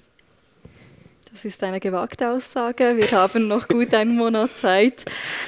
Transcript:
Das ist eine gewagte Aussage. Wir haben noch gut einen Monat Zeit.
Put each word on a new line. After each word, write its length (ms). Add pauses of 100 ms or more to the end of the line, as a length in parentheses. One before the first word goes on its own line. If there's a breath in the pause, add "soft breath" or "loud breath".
(1300 soft breath)
Das 120
ist 180
eine 160
gewagte 520
Aussage. 640
Wir 140
haben 380
noch 200
gut 280
einen 200
Monat 400
Zeit. 480 (440 loud breath)